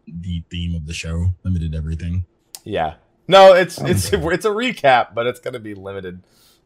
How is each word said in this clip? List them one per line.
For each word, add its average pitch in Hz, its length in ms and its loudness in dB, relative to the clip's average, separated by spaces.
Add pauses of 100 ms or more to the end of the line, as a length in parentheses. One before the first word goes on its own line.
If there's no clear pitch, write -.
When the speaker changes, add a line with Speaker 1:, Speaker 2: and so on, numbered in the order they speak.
Speaker 1:
the 85 440 -8
theme 87 260 -6
of 78 100 -8
the 80 80 -10
show? 82 360 -4 (120)
Limited 82 320 -4
everything? 82 500 -6 (400)
Speaker 2:
Yeah. 82 300 -4 (340)
No, 190 260 10
it's, 175 260 0
Speaker 1:
Oh, 139 60 -6
Speaker 2:
it's, 147 260 -2
Speaker 1:
okay. 170 220 -2
Speaker 2:
it's 175 100 -4
a 214 60 0
recap, 180 640 0
but 117 120 -2
it's 123 140 -4
gonna 127 200 -10
be 107 140 -14
limited, 95 480 -12 (440)